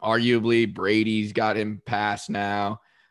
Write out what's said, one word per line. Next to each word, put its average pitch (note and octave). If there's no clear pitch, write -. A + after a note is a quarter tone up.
arguably A#2
Brady's G#2+
got G#2+
him G#2+
passed G#2
now. G2+